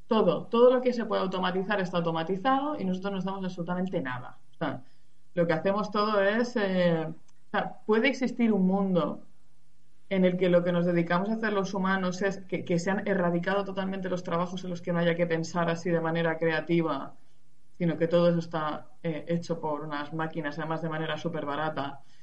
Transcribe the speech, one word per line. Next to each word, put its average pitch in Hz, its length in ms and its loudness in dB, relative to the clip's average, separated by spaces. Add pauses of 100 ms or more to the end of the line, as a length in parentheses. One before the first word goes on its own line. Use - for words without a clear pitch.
todo, 190 400 2
todo 247 260 8
lo 247 80 2
que 247 120 2
se 226 120 -2
puede 196 160 0
automatizar 185 600 0
está 180 160 -2
automatizado 190 800 0
y 196 60 -4
nosotros 185 280 -2
no 190 60 -4
estamos 190 260 -4
absolutamente 180 560 -2
nada. 127 360 -8 (160)
O - 40 -14
sea, 131 240 -4 (540)
lo 175 100 4
que 165 80 2
hacemos 190 380 0
todo 214 300 2
es, 226 340 2
eh, 180 500 2
o - 460 -12
sea, - 340 -2
puede 226 220 4
existir 240 460 2
un 185 120 4
mundo 185 560 2 (880)
en 190 140 4
el 180 140 6
que 180 100 2
lo 175 160 6
que 175 80 2
nos 175 140 2
dedicamos 175 440 2
a 226 40 0
hacer 220 180 0
los 196 220 0
humanos 185 480 0
es 196 160 0 (100)
que, 185 160 -4
que 175 160 2
se 190 120 0
han 208 140 0
erradicado 185 600 2
totalmente 190 440 -4
los 180 140 -2
trabajos 180 400 -2
en 180 60 -6
los 170 120 -6
que 180 120 -4
no 170 60 2
haya 170 160 4
que 170 120 2
pensar 165 420 0
así 170 200 -2
de 165 100 2
manera 165 380 0
creativa, 160 760 0 (640)
sino 165 200 2
que 165 100 2
todo 175 220 6
eso 170 100 4
está, 156 460 -4 (180)
eh, 156 240 -4
hecho 170 320 -2
por 151 220 -2
unas 147 320 -6
máquinas, 160 440 -4
además 156 240 -4
de 170 60 -4
manera 156 300 -2
súper 160 280 -4
barata. 147 540 -4 (240)